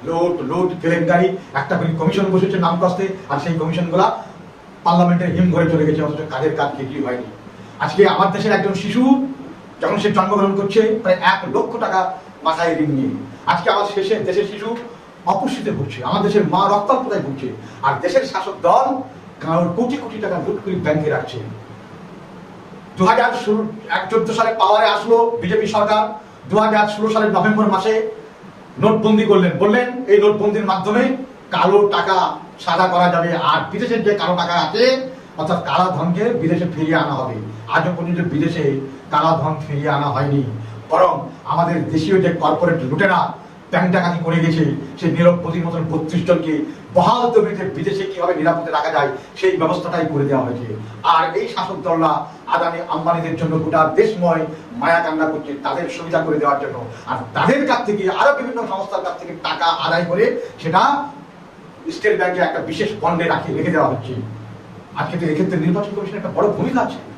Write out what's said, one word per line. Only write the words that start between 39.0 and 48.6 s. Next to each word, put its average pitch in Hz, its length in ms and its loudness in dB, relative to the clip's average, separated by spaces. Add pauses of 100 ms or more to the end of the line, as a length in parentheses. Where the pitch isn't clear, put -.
কালা 160 280 2
ধন 156 140 -2 (100)
ফিরিয়ে 147 320 -4
আনা 143 180 -2
হয়নি, 139 280 0 (480)
বরং - 240 4 (380)
আমাদের 165 240 2 (160)
দেশীয় 190 320 2
যে 170 60 4 (120)
কর্পোরেট 160 360 2 (120)
লুটেরা 175 300 2 (520)
ব্যাংক 180 220 2
ডাকাতি 175 320 0
করে 165 180 2
গেছে, 160 200 2 (340)
সেই 165 180 0
নীরব 175 280 6
মোদীর 165 220 -2
মতন 170 240 -4
বত্রিশ 156 380 -2
জনকে 160 260 2 (420)
বহাল 226 260 4 (120)
তবিয়তে 185 300 2 (120)
বিদেশে 196 360 -2
কিভাবে 175 280 0
নিরাপদে 165 360 0